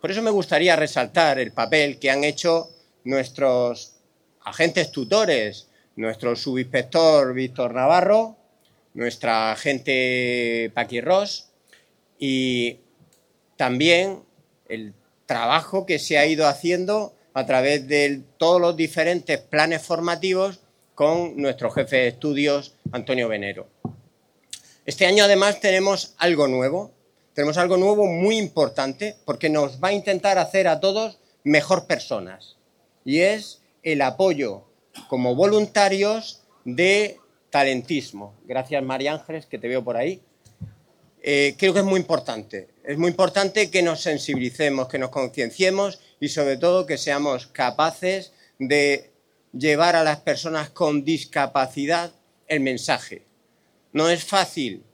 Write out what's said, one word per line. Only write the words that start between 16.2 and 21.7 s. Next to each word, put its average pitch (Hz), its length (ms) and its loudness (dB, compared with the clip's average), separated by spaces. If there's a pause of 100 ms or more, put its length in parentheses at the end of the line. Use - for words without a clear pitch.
ido 156 220 2
haciendo 180 680 -2 (180)
a 131 120 -2
través 135 420 2
de 143 340 2 (160)
todos 170 220 4
los 175 160 2
diferentes 160 640 -2
planes 160 420 0
formativos 180 800 -2 (360)
con 160 420 0
nuestro 131 340 -2